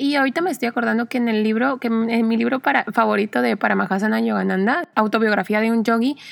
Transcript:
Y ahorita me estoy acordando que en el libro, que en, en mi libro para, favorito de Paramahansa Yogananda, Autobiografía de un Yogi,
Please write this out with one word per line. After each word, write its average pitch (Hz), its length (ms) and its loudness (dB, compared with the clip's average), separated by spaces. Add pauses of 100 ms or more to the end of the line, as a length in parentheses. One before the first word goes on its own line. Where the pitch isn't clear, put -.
Y 285 120 0
ahorita 277 260 0
me 359 100 -2
estoy 254 180 -4
acordando 233 360 0
que 247 140 -6
en 240 100 0
el 214 140 2
libro, 233 340 0
que 247 120 -4
en, 226 200 0
en 233 180 2
mi 226 120 2
libro 247 220 0
para, 277 240 0
favorito 214 580 0
de 226 160 0
Paramahansa 202 500 0 (120)
Yogananda, 208 760 0
Autobiografía 214 680 0
de 226 100 0
un 226 140 0
Yogi, 233 320 0 (160)